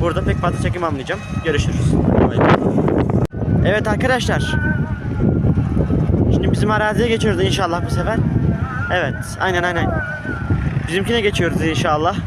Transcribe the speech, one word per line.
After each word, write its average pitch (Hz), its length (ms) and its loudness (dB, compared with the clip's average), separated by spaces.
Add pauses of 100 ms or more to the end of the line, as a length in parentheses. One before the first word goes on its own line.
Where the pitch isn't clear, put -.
Burada 170 160 0
pek 190 160 0
fazla 175 240 -2
çekim 180 220 -2
almayacağım. 160 380 -4 (240)
Görüşürüz. - 480 2
Bay - 440 2
bay. - 100 4 (1160)
Evet 208 220 2
arkadaşlar. 214 680 0 (1800)
Şimdi - 180 2
bizim 214 200 2
araziye 214 360 0
geçiyoruz 214 360 2
inşallah 175 420 0
bu 165 40 -4
sefer. 170 280 0 (760)
Evet, 151 220 -2 (240)
aynen, 175 240 0
aynen. 175 280 0 (960)
Bizimkine 196 340 0
geçiyoruz 175 400 0
inşallah. 160 540 0 (120)